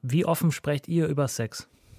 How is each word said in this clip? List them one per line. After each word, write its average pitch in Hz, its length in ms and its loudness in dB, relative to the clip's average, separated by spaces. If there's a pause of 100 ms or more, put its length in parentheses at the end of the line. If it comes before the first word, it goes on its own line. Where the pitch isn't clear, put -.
Wie 135 220 2
offen 165 260 2
sprecht 143 380 -2
ihr 165 180 2
über 143 220 0
Sex? - 400 -6 (300)